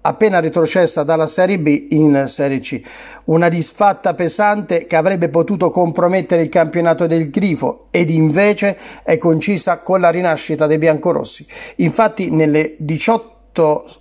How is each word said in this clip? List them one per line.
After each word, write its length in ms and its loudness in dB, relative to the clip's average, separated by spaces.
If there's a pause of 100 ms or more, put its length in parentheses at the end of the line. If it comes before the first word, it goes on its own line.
appena 380 2
retrocessa 640 0
dalla 240 0
Serie 320 0
B 300 0
in 380 4
Serie 320 -4
C. 220 -10 (440)
Una 240 2
disfatta 640 0
pesante 760 -2
che 80 -4
avrebbe 320 0
potuto 420 0
compromettere 720 0
il 80 -2
campionato 560 0
del 240 0
Grifo 640 -4
ed 180 2
invece 680 2 (260)
è 140 2
concisa 600 0
con 200 0
la 100 4
rinascita 580 -2
dei 100 2
biancorossi. 680 -2 (300)
Infatti 560 0
nelle 460 0
diciotto 1080 -2 (160)